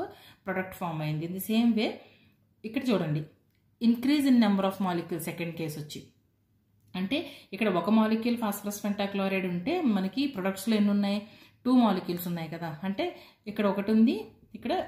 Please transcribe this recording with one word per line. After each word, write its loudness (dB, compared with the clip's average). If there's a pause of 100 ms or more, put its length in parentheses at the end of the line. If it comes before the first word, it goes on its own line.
(460)
product -4
form -6
అయింది. -4
In -8
the -8
same 4
way 0 (760)
ఇక్కడ -6
చూడండి, 0 (600)
increase 4
in 8
number 4
of -4 (120)
molecules -4
second -6
case -6
వచ్చి, -14 (1000)
అంటే -2 (360)
ఇక్కడ -2 (140)
ఒక -2 (120)
molecule 2
phosphorus -6
pentachloride -2
ఉంటే -2 (200)
మనకి -2 (140)
ప్రొడక్ట్స్లో -2
ఎన్ని 4
ఉన్నాయి? 0 (460)
టూ 2 (140)
molecules 0
ఉన్నాయి -6
కదా, -6 (180)
అంటే -2 (460)
ఇక్కడ 0
ఒకటి -2
ఉంది, 6 (400)
ఇక్కడ -4 (140)